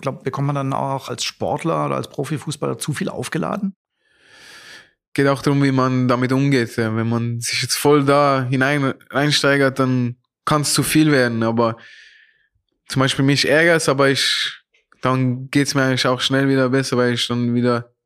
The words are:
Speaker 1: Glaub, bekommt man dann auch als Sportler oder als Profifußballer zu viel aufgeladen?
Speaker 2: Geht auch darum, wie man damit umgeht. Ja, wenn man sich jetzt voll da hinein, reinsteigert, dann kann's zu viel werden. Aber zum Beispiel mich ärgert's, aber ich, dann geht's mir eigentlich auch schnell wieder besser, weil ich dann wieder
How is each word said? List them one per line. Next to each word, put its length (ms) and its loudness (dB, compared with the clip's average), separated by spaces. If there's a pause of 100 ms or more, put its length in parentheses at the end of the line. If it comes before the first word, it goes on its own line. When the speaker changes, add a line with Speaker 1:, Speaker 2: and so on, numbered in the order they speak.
Speaker 1:
Glaub, 220 -8
bekommt 240 -4
man 80 -4
dann 180 -4
auch 360 -6
als 140 -8
Sportler 600 -4
oder 100 -4
als 140 -6
Profifußballer 680 -8
zu 120 -6
viel 160 -6
aufgeladen? 680 -6 (1400)
Speaker 2:
Geht 140 2
auch 160 0
darum, 180 2
wie 100 2
man 360 2
damit 240 2
umgeht. 440 2
Ja, 200 -2
wenn 140 -2
man 300 -2
sich 220 -6
jetzt 140 -4
voll 280 4
da 460 2
hinein, 460 0 (160)
reinsteigert, 680 2
dann 380 0 (280)
kann's 300 0
zu 80 2
viel 300 2
werden. 320 2
Aber 340 0 (1120)
zum 140 0
Beispiel 220 0
mich 240 2
ärgert's, 420 4
aber 200 4
ich, 420 -2 (520)
dann 480 0
geht's 240 0
mir 80 2
eigentlich 240 0
auch 120 0
schnell 300 0
wieder 200 2
besser, 280 0
weil 160 2
ich 140 -4
dann 260 0
wieder 400 0 (120)